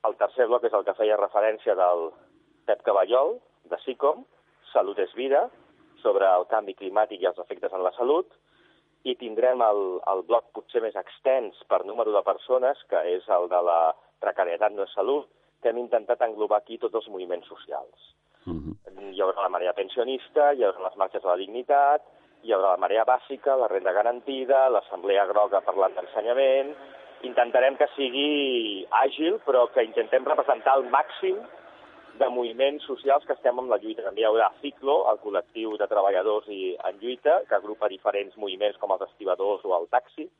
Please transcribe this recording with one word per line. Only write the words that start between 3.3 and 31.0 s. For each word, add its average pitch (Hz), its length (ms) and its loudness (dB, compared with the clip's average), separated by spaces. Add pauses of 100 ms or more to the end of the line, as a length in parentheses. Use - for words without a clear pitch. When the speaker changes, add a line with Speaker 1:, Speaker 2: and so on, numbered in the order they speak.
Speaker 1:
de 87 200 -8
SICOM, 143 400 -2 (480)
Salut 101 260 0
és 92 160 -2
vida, 139 360 0 (500)
sobre 98 240 2
el 90 220 4
canvi 107 320 -2
climàtic 101 420 -2
i 95 60 -2
els 90 160 -2
efectes 90 300 -8
en 92 100 -4
la 90 140 2
salut, 139 320 0 (760)
i 127 140 -6
tindrem 123 480 0
el, 101 420 2
el 95 220 -2
bloc 101 260 0
potser 113 260 -4
més 110 140 -6
extens 120 640 -2 (120)
per 90 160 0
número 107 280 -2
de 98 100 4
persones, 127 560 0 (100)
que 90 120 2 (160)
és 90 120 -8
el 90 200 2
de 90 180 2
la 82 300 2 (240)
precarietat 98 520 0
no 101 120 -4
és - 100 -14
salut, 131 320 -2 (340)
que 123 100 0
hem 117 80 -4
intentat 120 440 -2
englobar 107 380 0
aquí 113 180 -16
tots 104 160 -6
els 113 140 -6
moviments 90 420 -10
socials. - 640 -14 (320)
Speaker 2:
Mhm. 78 300 -10 (340)
Speaker 1:
Hi 95 100 -8
haurà 95 220 -2
la 92 100 -4
marea 90 220 0
pensionista, 127 800 0
hi 127 80 0
haurà 92 240 0
les 92 100 -6
marxes 95 260 -2
de 95 60 -2
la 90 80 2
dignitat, 131 680 2 (420)
hi 110 80 0
haurà 95 180 4
la 90 100 2
marea 101 240 2
bàsica, 131 540 0
la 117 100 0
renda 92 240 -2
garantida, 131 800 2
l'assemblea 98 560 0
groga 101 340 2
parlant 95 360 0
d'ensenyament... 131 800 0 (460)
Intentarem 123 540 2
que 147 200 2
sigui 131 880 -2
àgil, 143 580 0
però 127 280 4
que 127 100 2
intentem 117 420 0
representar 139 540 2
el 123 100 -2
màxim 156 480 0 (840)